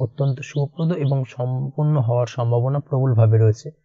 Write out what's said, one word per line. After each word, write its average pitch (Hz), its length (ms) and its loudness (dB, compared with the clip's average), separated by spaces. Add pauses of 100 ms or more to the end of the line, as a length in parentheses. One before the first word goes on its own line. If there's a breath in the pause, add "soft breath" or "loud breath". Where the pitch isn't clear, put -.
অত্যন্ত 135 400 -2
শুভপ্রদ 151 520 -4
এবং 139 320 -2
সম্পন্ন 135 760 -2
হওয়ার 120 260 0
সম্ভাবনা 120 540 0
প্রবলভাবে 113 580 2
রয়েছে। 110 320 2 (140)